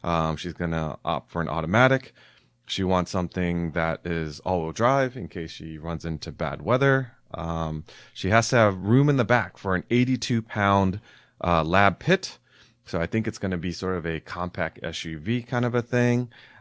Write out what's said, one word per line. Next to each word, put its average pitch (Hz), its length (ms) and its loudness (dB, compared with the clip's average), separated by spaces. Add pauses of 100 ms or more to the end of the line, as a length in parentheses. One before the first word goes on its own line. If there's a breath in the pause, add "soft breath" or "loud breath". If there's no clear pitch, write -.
um, 80 340 0
she's 85 180 -8
gonna 82 500 -4
opt - 260 -4
for 85 100 -4
an 80 80 -2
automatic. 110 640 2 (540 soft breath)
She - 160 -4
wants 92 300 0
something 87 600 -2
that 82 320 -2
is 80 360 -4
all-wheel 82 320 -2
drive 131 440 0
in 107 120 -8
case 82 240 -10
she 80 260 -12
runs 82 260 -6
into 80 280 -6
bad 73 300 -6
weather. 131 500 2 (200)
Um, 80 520 -4 (280 loud breath)
she - 180 -4
has 113 180 4
to 131 80 2
have 107 260 6
room 127 260 6
in 139 100 2
the 120 60 2
back 104 340 0
for 92 180 0
an 87 120 -2
eighty-two 123 540 2
pound, 101 560 2 (420 soft breath)
uh, 85 220 2
lab 92 380 4
pit. - 380 0 (460 soft breath)
So 87 160 -4
I 85 60 0
think 110 220 -2
it's 98 100 -6
gonna 92 180 -2
be 87 140 -4
sort 92 260 -4
of 78 80 -4
a 82 140 -2
compact 87 640 -6
S - 220 -8
U 80 160 -8
V 117 220 -2
kind 123 220 -2
of 120 120 0
a 117 60 2
thing. 123 460 2 (320 loud breath)